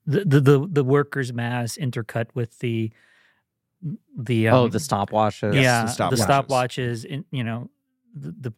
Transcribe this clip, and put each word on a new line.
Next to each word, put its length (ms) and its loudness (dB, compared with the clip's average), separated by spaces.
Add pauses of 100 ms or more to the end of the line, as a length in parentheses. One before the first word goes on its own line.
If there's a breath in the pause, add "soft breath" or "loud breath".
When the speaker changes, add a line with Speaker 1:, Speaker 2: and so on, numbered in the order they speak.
Speaker 1:
the, 200 -2
the, 160 4
the, 300 4
the 140 0
workers' 480 0
mass 460 -4
intercut 560 -4
with 240 -6
the, 320 -4 (1300 soft breath)
the, 320 0
Speaker 2:
Oh, 160 6
Speaker 1:
um, 60 2
Speaker 2:
the 80 0
stopwatches. 760 0
Speaker 1:
yeah, 60 4 (240)
Speaker 3:
Yes, 120 -4
the 140 0
Speaker 1:
the 60 0
Speaker 3:
stopwatches. 320 2
Speaker 1:
stopwatches 560 -2
in, 260 -10
you 140 -4
know, 260 -8 (440)
the, 260 -12
the, 180 -10